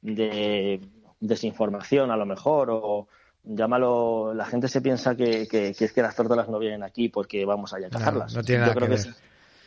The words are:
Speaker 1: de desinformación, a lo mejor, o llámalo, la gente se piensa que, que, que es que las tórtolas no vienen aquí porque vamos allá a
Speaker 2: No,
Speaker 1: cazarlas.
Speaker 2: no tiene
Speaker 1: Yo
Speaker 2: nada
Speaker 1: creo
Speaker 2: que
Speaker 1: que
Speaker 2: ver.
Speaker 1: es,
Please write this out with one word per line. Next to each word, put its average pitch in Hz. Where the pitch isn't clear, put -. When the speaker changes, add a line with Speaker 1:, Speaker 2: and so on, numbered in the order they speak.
Speaker 1:
de 104
desinformación, 110
a 113
lo 104
mejor, 123
o 104
llámalo, 113
la 107
gente 123
se 131
piensa 127
que, 113
que, 101
que 113
es 107
que 123
las 113
tórtolas 117
no 110
vienen 107
aquí 113
porque 101
vamos 101
allá 95
a -
Speaker 2:
No, 120
Speaker 1:
cazarlas. 113
Speaker 2:
no 120
tiene 123
Speaker 1:
Yo 120
Speaker 2:
nada 117
Speaker 1:
creo 120
Speaker 2:
que 107
Speaker 1:
que 101
Speaker 2:
ver. -
Speaker 1:
es, -